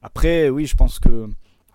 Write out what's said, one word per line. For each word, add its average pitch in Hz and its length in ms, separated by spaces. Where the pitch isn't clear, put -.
Après, 160 480
oui, 143 160
je 131 100
pense - 240
que 113 300